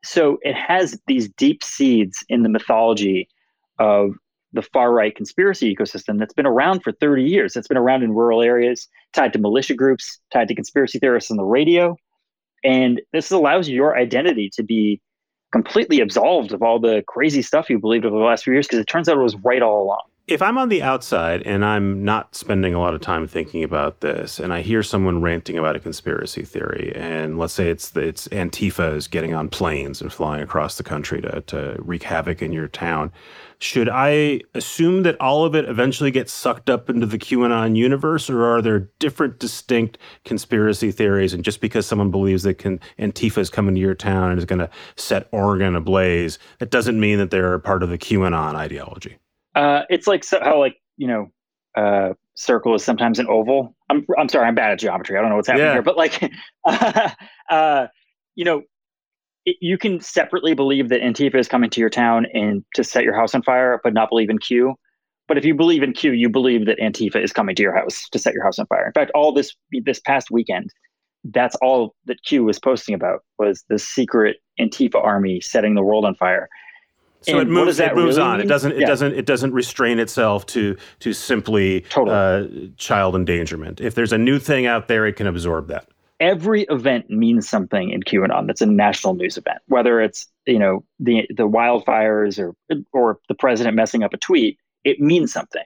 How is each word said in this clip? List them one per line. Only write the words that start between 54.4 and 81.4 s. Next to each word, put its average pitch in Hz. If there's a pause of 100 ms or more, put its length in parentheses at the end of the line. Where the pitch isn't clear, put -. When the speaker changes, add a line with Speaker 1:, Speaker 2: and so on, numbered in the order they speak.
Speaker 1:
I'm 117
bad 110
at 92
geometry. 95
I -
don't 110
know 104
what's 104
happening 135
Speaker 2:
Yeah. 147
Speaker 1:
here, 104
but, 151
like, 160 (320)
<laughs> 214 (340)
uh, 151 (460)
you 170
know, 151 (840)
it, 180
you 185
can 185
separately 160
believe 135
that 123
Antifa 127
is 127
coming 123
to 117
your 113
town 117
and 104 (120)
to 127
set 120
your 113
house 113
on 127
fire, 127
but 117
not 110
believe 113
in 110
Q. 123 (540)
But 151
if 139
you 156
believe 160
in 135
Q, 143
you 120
believe 123
that 107
Antifa 107
is -
coming 101
to 107
your 92
house -
to -
set -
your 92
house -
on 107
fire. 95
In -
fact, 147
all 151
this, - (300)
this 127
past 139
weekend, 101 (540)
that's 123
all 127 (120)
that 123
Q 139
was 107
posting 120
about, 90 (180)
was 104
the 107
secret 110 (200)
Antifa 120
army 98
setting 107
the 101
world 104
on 98
fire. 92 (720)
Speaker 2:
So 151
Speaker 1:
And 139
Speaker 2:
it -
Speaker 1:
what 165
Speaker 2:
moves, 175
Speaker 1:
does 151
that 160
Speaker 2:
it -
moves 156
Speaker 1:
really 143
Speaker 2:
on. 117
It -
Speaker 1:
mean? 101
Speaker 2:
doesn't, 143
it 131
Speaker 1:
Yeah. 143
Speaker 2:
doesn't, 139
it 127
doesn't 131
restrain 123
itself 110
to, 101 (240)
to 113
simply, 98